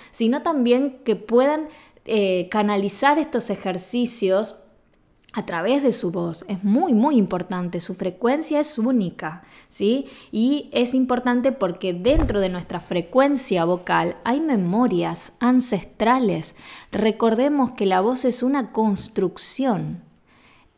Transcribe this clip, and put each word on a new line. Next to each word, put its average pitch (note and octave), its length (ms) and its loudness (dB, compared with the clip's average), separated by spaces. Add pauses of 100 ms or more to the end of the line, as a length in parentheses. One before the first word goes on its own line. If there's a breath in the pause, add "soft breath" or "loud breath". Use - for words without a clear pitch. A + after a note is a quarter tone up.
(120 loud breath)
sino A#3 300 0
también C4+ 600 2
que G#3+ 120 0
puedan, C#4+ 500 2 (380 loud breath)
eh, F#3 460 0
canalizar G#3 680 2
estos C4 320 -2
ejercicios G3 1040 -2 (800)
a G#3+ 100 -4
través G3 380 0
de B3 100 4
su F3 200 -4
voz. E3+ 360 -6
Es G3+ 140 -6
muy, B3 320 2
muy C4 220 4
importante. F3+ 640 -2
Su F3+ 140 -8
frecuencia C4+ 680 -2
es D4 180 -2
única, F#3 640 -2 (260 loud breath)
¿sí? A#3+ 380 0 (240 loud breath)
Y C4 420 0
es B3 220 0
importante B3 560 2
porque F#3 420 -2
dentro A#3 480 2
de F#3+ 80 2
nuestra F3+ 320 -6
frecuencia G3 840 2
vocal F3 600 0
hay C4 160 0
memorias F#3+ 1000 0
ancestrales. A#3 1120 2 (380 loud breath)
Recordemos A#3 800 2
que G#3+ 120 -4
la F#3 160 4
voz B3+ 240 0
es B3 200 0
una C4 260 0
construcción. F#3+ 1300 -2 (760 soft breath)